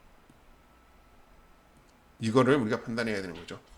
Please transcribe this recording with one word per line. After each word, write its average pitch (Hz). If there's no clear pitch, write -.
이거를 123
우리가 113
판단해야 113
되는 87
거죠. 85